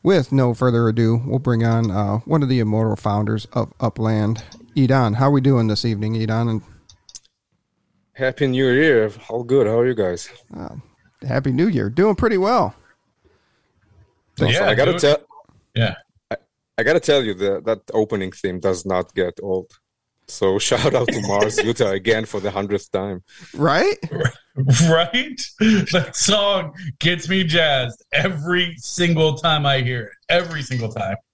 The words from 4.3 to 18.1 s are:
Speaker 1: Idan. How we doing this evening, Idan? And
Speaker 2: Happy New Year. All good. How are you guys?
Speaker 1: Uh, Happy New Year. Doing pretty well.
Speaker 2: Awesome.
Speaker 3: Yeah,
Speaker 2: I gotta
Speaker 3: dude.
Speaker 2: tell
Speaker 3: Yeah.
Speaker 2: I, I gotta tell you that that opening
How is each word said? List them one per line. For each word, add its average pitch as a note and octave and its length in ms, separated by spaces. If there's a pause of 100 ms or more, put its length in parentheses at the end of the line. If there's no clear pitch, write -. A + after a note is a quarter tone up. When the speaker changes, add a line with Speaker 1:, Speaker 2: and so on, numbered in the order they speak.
Speaker 1:
Idan. B2+ 400
How C3 160
we C#3 100
doing B2+ 260
this G#2+ 180
evening, G#2+ 300
Idan? A2+ 340
And A2 120 (1500)
Speaker 2:
Happy C3 340
New C3 220
Year. B2 420 (180)
All A#2 140
good. B2 220
How A2+ 140
are B2 80
you B2 80
guys? F#2 340 (260)
Speaker 1:
Uh, - 200 (460)
Happy C3 300
New D#3 160
Year. A2+ 220
Doing F#3 260
pretty A3+ 220
well. G3 380 (1600)
Speaker 2:
Awesome. A2 140
Speaker 3:
Yeah, - 160
Speaker 2:
I G#2+ 60
gotta D3+ 160
Speaker 3:
dude. E3+ 100
Speaker 2:
tell D3 160 (580)
Speaker 3:
Yeah. G#2+ 200 (340)
Speaker 2:
I, - 60 (420)
I A#2 60
gotta D#3 160
tell C#3+ 240
you G#2+ 100
that F#2+ 320
that A2 160 (100)
opening G#2+ 400